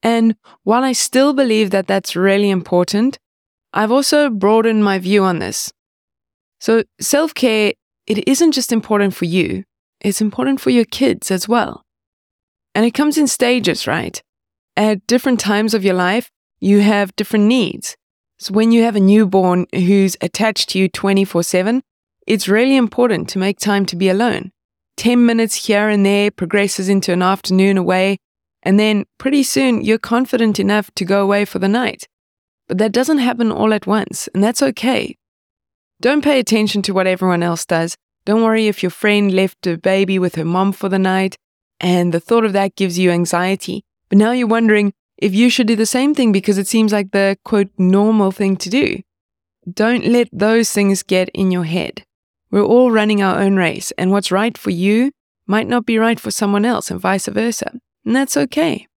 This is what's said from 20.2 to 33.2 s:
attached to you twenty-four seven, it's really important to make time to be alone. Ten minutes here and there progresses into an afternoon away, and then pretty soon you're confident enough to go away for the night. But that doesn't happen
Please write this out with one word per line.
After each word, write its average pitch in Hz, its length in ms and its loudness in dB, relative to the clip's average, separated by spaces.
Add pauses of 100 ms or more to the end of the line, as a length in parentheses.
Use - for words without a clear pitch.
attached - 480 -4
to - 80 -4
you 190 120 2
twenty-four 196 520 0
seven, 202 400 0 (460)
it's 208 200 -2
really 247 300 2
important 233 520 0
to 202 100 -6
make 190 180 -2
time 202 300 0
to 180 80 -8
be 185 140 0
alone. 202 420 -2 (440)
Ten 240 300 2
minutes 226 400 0
here 208 240 2
and 202 160 2
there 202 240 2
progresses 196 580 -4
into 190 260 0
an 180 100 0
afternoon 190 560 2
away, 185 400 0 (420)
and 196 180 4
then 214 280 0 (100)
pretty 277 240 0
soon 262 400 0
you're 220 160 2
confident 233 640 0
enough 202 320 -2
to - 120 -6
go 196 200 0
away 202 220 0
for - 120 -10
the 185 100 -2
night. 226 400 -4 (600)
But 185 100 -6
that 208 140 0
doesn't 262 260 0
happen 233 340 0